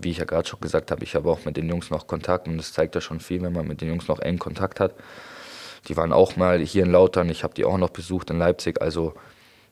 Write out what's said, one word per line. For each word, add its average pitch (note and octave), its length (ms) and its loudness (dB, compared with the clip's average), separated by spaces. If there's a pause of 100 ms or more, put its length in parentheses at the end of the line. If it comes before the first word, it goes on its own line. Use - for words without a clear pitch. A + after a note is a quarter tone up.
wie F2 80 -2
ich D#2+ 80 -4
ja E2 60 -2
grad E2 240 -2
schon - 120 -12
gesagt - 300 -2
hab, D#2 120 -4
ich - 120 -12
hab D2+ 120 0
auch D#2+ 180 2
mit D2+ 120 -4
den E2 120 -2
Jungs F2 220 -4
noch D#2 160 -4
Kontakt E2+ 420 -2
und E2 100 -4
das - 140 -10
zeigt D#2 220 0
ja E2+ 60 0
schon E2 200 -8
viel, F2+ 220 -4
wenn F2 100 -4
man E2 140 -4
mit D2+ 140 -8
den D#2+ 80 -4
Jungs E2+ 200 -4
noch - 120 0
engen F2 180 -2
Kontakt E2+ 420 -4
hat. F#2+ 140 2 (920)
Die - 80 -4
waren E2 160 0
auch - 240 6
mal F2+ 240 4
hier F2+ 240 2
in F2 80 4
Lautern, F2+ 360 6
ich D#2+ 160 -4
hab D#2+ 100 -6
die - 100 0
auch F#2 140 2
noch F2+ 120 2
besucht F2+ 400 -6
in E2 80 -2
Leipzig, E2+ 440 0
also E2 320 -2 (580)